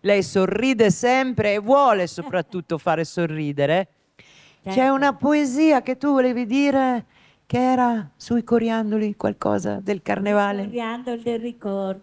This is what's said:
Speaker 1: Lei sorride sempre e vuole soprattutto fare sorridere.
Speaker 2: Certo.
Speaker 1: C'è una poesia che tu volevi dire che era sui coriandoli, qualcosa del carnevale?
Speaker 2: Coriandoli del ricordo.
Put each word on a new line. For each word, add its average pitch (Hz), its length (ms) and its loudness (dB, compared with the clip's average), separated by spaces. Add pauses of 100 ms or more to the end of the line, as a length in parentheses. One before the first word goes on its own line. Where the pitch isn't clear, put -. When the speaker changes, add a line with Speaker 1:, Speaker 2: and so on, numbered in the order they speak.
Speaker 1:
Lei 202 220 2
sorride 208 680 2
sempre 240 640 0
e 208 40 0
vuole 220 480 4
soprattutto 170 720 -6
fare 160 260 -2
sorridere. 156 840 -2 (760)
Speaker 2:
Certo. 190 80 -12
Speaker 1:
C'è 254 180 2
una 269 260 2
poesia 294 680 2
che 254 160 -4
tu 285 140 0
volevi 254 340 2
dire 262 580 2 (400)
che - 140 -2
era 247 560 2
sui 233 300 -2
coriandoli, 220 720 0
qualcosa 202 680 -2
del 196 200 -4
carnevale? 202 600 -2
Speaker 2:
Coriandoli 233 580 -8
del 233 180 -4
ricordo. 196 640 -8